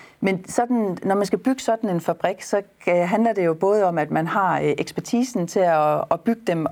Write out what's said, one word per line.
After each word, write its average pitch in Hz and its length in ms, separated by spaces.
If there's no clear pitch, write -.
men 190 260
sådan, 233 540
når 190 120
man 202 120
skal 196 120
bygge 262 240
sådan 220 280
en 170 100
fabrik, 175 420
så, 202 200
øh, 175 220
handler 220 240
det 190 140
jo 165 80
både 196 300
om, 170 140
at 147 120
man 160 160
har, 170 340
øh, 147 180
ekspertisen 233 680
til 196 140
at, 151 500
at 170 100
bygge 226 260
dem, 165 260